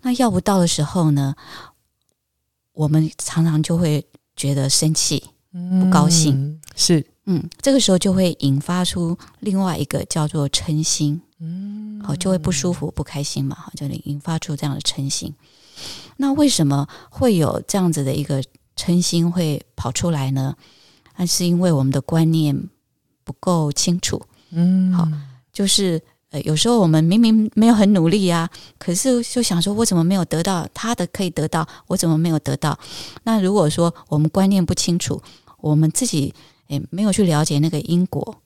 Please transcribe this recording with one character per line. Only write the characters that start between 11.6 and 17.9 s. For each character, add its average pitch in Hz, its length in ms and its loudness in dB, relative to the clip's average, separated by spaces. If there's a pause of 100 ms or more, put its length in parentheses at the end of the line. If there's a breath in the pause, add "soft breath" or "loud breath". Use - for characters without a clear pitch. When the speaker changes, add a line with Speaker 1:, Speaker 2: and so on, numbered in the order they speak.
Speaker 1:
好， 196 120 -4
就 190 160 -2
会 185 80 0
不 160 120 -4
舒 175 220 -2
服、 - 220 -6
不 151 80 -6
开 - 180 -8
心 139 240 -4
嘛， 135 140 -6
好， - 160 -20
就 147 100 -10 (200)
引 143 140 -6
发 160 200 -4
出 - 160 -8
这 139 100 -8
样 139 80 -4
的 143 80 -8
嗔 - 260 -4
心。 - 240 -8 (840 loud breath)
那 277 160 0
为 294 160 4
什 175 160 2
么 143 220 0 (220 loud breath)
会 220 280 2
有 - 300 0
这 - 100 -2
样 180 140 2